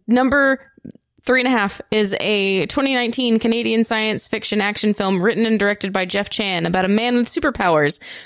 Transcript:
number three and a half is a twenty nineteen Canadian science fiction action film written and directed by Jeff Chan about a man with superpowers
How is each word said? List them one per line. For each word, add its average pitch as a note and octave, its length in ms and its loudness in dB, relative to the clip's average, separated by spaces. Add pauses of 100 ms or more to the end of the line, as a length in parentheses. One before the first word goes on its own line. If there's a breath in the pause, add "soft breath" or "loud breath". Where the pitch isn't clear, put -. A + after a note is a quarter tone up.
number C4+ 680 2 (520)
three B3+ 160 2
and B3 60 0
a C4 40 2
half G#3 300 0 (120)
is G#3 260 0
a G3 480 0
twenty C4+ 280 0
nineteen A#3+ 440 0
Canadian A3+ 460 0
science A3 420 -2
fiction G#3+ 360 -4
action G#3 320 0
film F#3+ 280 0
written A3 240 2
and A3 120 2
directed G3+ 340 -2
by F#3+ 140 -2
Jeff G3+ 240 -4
Chan F#3 360 -2
about F#3 200 0
a - 20 0
man A3+ 280 2
with A#3+ 120 0
superpowers F3 720 0 (260 loud breath)